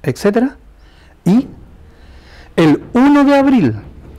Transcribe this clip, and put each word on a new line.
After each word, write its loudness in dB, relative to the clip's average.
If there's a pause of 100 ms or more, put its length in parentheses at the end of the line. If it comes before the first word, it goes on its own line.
etcétera, -4 (680)
y 0 (1080)
el 0 (100)
uno 2
de 2
abril 0 (440)